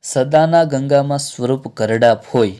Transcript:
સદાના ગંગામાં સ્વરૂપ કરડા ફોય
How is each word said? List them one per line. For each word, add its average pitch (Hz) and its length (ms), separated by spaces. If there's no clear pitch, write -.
સદાના 156 600
ગંગામાં 139 540
સ્વરૂપ 135 500
કરડા 113 480
ફોય 107 340